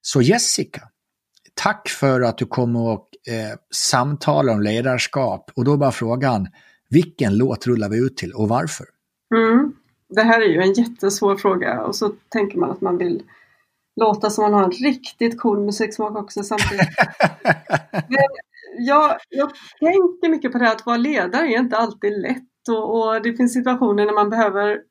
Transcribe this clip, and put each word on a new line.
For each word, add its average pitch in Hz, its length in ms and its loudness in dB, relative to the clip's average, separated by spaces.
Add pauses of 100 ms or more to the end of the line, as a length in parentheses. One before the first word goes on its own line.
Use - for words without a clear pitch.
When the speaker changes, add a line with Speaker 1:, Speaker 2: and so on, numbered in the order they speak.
Speaker 1:
Så - 200 0
Jessica, - 600 0 (720)
tack - 340 -2
för 131 320 0
att 117 180 -2
du 120 80 -4
kom 120 300 -2
och, 113 320 -4 (200)
eh, 110 300 -10 (160)
samtalar 143 760 0
om 104 100 0
ledarskap. 117 920 -2
Och 120 100 -2
då 143 120 4
bara 139 160 2
frågan, 117 560 -2 (420)
vilken 131 480 2
låt 123 280 0
rullar 113 220 0
vi 107 80 -2 (100)
ut 131 100 -6
till 90 160 -10
och 107 160 0
varför? 139 380 -2 (480)
Speaker 2:
Mm. 233 380 4 (360)
Det 202 140 0
här 226 180 4
är 214 80 4
ju 165 140 2
en 190 100 4
jättesvår 202 640 0
fråga 185 460 -2
och 202 140 -4
så 208 160 -2 (160)
tänker 202 300 -2
man 147 120 -2
att - 100 -8
man 180 180 -2
vill 175 240 -2 (760)
låta 214 300 2
som 214 120 0
man 208 120 4
har 202 100 4
en 180 60 2
riktigt 240 680 -2
cool 202 240 0
musiksmak 214 540 -4
också 202 240 -8
samtidigt. 202 460 0
Speaker 1:
<laughs> - 1040 -2
Speaker 2:
Men 254 360 0 (500)
jag, 285 380 4 (120)
jag 285 220 -2 (300)
tänker 359 480 2
mycket 277 240 0
på 254 60 -2
det 240 60 2
här, 226 80 4
att 226 140 -6
vara 240 100 0
ledare 240 500 0
är 233 120 0
inte 247 180 0
alltid 208 360 -2 (100)
lätt - 460 -8
och, 220 280 -2
och 220 260 0
det 233 140 -2
finns 247 160 2
situationer 240 540 2
när 214 80 0
man 208 160 2
behöver 208 500 0 (100)